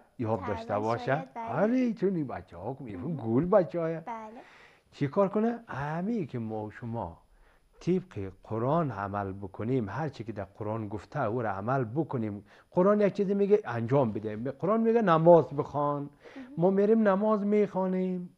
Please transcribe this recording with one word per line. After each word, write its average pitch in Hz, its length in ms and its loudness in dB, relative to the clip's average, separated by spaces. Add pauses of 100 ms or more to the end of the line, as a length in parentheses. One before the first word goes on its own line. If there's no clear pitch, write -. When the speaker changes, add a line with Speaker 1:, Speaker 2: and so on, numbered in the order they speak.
(200)
Speaker 1:
یاب 110 200 0
Speaker 2:
طبعاً 104 140 -4
Speaker 1:
داشته 101 260 -2
باشه. 117 260 -2
Speaker 2:
شاید، 139 280 -2
بله. 226 120 -10
Speaker 1:
آره، 220 480 0
چون 180 220 -2
این 147 120 -2
بچه 90 300 -12
ها 107 160 -6
که 139 100 -12
می‌فهمیم 107 280 -8
Speaker 2:
مهم. 135 140 -6
Speaker 1:
گول 120 200 2
بچه 180 340 2
های. 165 200 -2
Speaker 2:
بله. 220 420 -12 (500)
Speaker 1:
چی 143 160 -4
کار 196 220 2
کنه؟ 226 380 0
همین 165 600 -4
که 123 120 -8
ما 110 260 -6
و 104 60 -10
شما 113 460 -8 (640)
طبق 165 520 -4 (120)
قرآن 131 480 0
عمل 101 400 -4
بکنیم، 107 580 -4
هر 139 200 -6
چی 120 140 -12
که 110 80 -10
در 101 120 -8
قرآن 107 440 -8
گفته 107 340 -8
او 120 200 -2
را 107 100 -2
عمل 117 320 -2
بکنیم. 113 600 -6 (260)
قرآن 202 300 4
یک 196 120 2
چیزی 202 200 0
میگه 202 320 4
انجام 117 460 2
بده، 107 400 -6
قرآن 214 300 0
میگه 226 200 4
نماز 165 440 8
بخوان، 143 560 -2
Speaker 2:
مهم. - 460 -14 (100)
Speaker 1:
ما 170 120 4
میریم 208 380 4
نماز 202 380 2
میخوانیم. 185 920 0